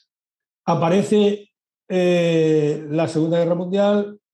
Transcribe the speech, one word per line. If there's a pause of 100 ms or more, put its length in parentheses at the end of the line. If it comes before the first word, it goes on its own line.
(680)
Aparece, (400)
eh,
la
Segunda
Guerra
Mundial. (160)